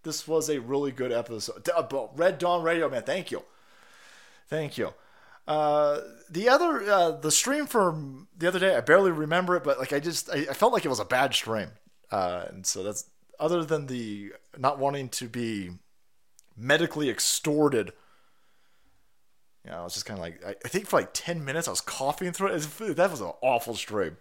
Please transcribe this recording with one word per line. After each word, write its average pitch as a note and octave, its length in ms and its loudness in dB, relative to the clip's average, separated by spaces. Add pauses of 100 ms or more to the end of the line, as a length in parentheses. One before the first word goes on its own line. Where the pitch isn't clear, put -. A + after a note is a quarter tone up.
This D#3 240 -8
was D3+ 240 2
a C#3 80 0
really C3+ 320 -2
good B2 200 -2
episode. A#2 520 -4
D-, F3 120 0
uh, E3 60 4
bro, C3+ 340 -6
Red E3+ 220 2
Dawn F3 240 2
Radio, E3 260 2
man, B2+ 140 -2
thank D3+ 300 -4
you. G#2 120 -6 (1040)
Thank D3+ 300 -6
you. G2+ 160 -4 (540)
Uh, D3+ 540 2 (280)
the F#3 180 0
other, C#4+ 360 4
uh, F#3 280 4
the D3 200 -2
stream C#4+ 340 2
from D#3+ 640 0 (100)
the E3+ 100 0
other F#3 120 2
day, F#3 160 4
I A2+ 60 2
barely F#3 280 8
remember E3+ 460 2
it, E3 80 -2
but, C3+ 160 2
like, C3 140 -2
I C#3+ 60 2
just, D#3 300 -4
I, D#3 180 -2
I C#3 60 -4
felt A3 200 4
like F3+ 120 0
it D3 40 0
was A#2+ 100 0
a G2+ 60 -2
bad B2+ 280 2
stream. A2 360 -2 (420)
Uh, F2+ 380 -2
and F#2 180 -8
so F#2+ 160 -4
that's, G2+ 260 -8 (300)
other E3 260 2
than D3+ 220 -2
the G#2+ 460 -8 (260)
not C#3 180 2
wanting C#3 320 -2
to - 180 -8
be A2+ 440 -6 (840)
medically D3 540 0
extorted, C3+ 840 2 (1700)
you F2+ 80 -18
know, E2 80 -12
I F2 40 -10
was F2 120 -10
just - 100 -10
kinda G2 160 -10
like, E2+ 240 -12
I, G2+ 80 -10 (100)
I - 40 -12
think G3+ 180 -6
for, D#3+ 140 2
like, - 140 -4
ten E3+ 300 -6
minutes C#3+ 240 -4
I G#2+ 40 -4
was F2+ 100 -2
coughing D3 500 -4
through F#3+ 180 -2
it. D#3+ 140 -2
It D3+ 160 -12
was, G3+ 160 -4
that F3+ 140 4
was C3+ 120 -6
an E2+ 100 -4 (100)
awful A#2+ 320 2
stream. G2 480 -2